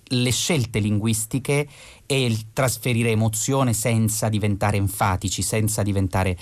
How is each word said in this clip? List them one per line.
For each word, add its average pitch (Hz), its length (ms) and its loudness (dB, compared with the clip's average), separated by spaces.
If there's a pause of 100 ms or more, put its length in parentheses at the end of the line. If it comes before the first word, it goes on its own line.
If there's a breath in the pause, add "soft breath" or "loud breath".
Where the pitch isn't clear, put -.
le 123 280 0
scelte 117 480 0
linguistiche 113 880 0 (400 loud breath)
e 135 180 2
il 110 280 -2
trasferire 120 580 0
emozione 113 640 2
senza 113 560 0
diventare 104 480 0
enfatici, 98 640 0
senza 107 400 0
diventare 95 580 0